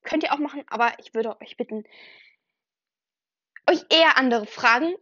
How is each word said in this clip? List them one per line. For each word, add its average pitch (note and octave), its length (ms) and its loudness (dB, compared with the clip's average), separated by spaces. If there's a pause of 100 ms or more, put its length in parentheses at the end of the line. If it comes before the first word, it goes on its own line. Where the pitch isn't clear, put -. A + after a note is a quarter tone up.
könnt D#4+ 200 -4
ihr - 100 -2
auch C#4+ 60 -4
machen, C#4+ 300 -8
aber A#3 300 -2
ich - 160 -18
würde A3 260 -6
euch - 160 -20
bitten, G#3+ 280 -8 (1800)
euch E4+ 220 2
eher D#4+ 260 6
andere A#3+ 300 0
Fragen B3+ 560 2